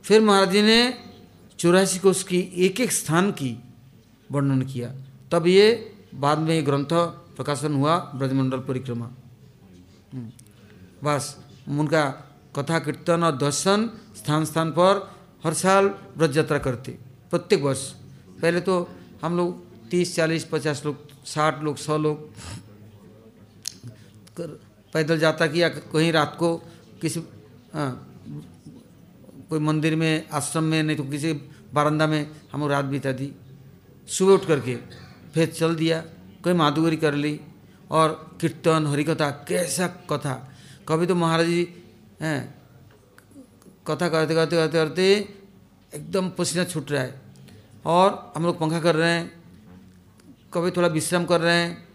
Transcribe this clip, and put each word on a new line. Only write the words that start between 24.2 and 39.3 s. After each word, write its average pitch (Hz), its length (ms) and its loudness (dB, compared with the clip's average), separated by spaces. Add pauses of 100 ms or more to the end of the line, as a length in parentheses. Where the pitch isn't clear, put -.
कर, 165 240 -12 (320)
पैदल 156 280 2
यात्रा 160 260 2
किया। 165 220 2
कहीं 160 420 0
रात 151 280 2
को 165 180 0 (440)
किसी, 160 220 -4 (500)
हाँ, 139 480 -8 (1300)
कोई 160 100 -2
मंदिर 156 360 0
में, 160 340 0
आश्रम 151 340 -4
में, 156 200 0
नहीं 156 140 -2
तो 151 60 -6
किसी 147 300 -4 (400)
बारंदा 151 340 2
में 151 240 -2 (200)
हम 139 100 -6
लोग 147 100 -2
रात 143 140 0
बिता 135 260 -4
दी। 135 200 -6 (760)
सुबह 190 260 4
उठ 185 120 4
करके 127 300 0 (580)
फिर 160 140 4
चल 165 280 0
दिया, 160 260 0 (420)
कोई 175 100 2
माधुगरी 160 440 2
कर 151 160 0
ली 147 260 -2 (520)
और 156 500 -2
कीर्तन, 160 460 0
हरिकथा, 147 420 0
कैसा 175 580 -4